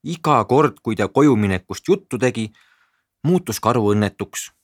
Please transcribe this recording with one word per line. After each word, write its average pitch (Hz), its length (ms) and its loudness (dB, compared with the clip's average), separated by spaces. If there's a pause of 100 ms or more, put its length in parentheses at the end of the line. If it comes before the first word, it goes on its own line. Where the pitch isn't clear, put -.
Iga 147 420 0
kord, 135 380 0
kui 110 140 -6
ta 101 120 -2
kojuminekust 107 800 0
juttu 165 300 -4
tegi, 113 340 -4 (720)
muutus 175 380 -2
karu 110 340 2
õnnetuks - 560 -4 (140)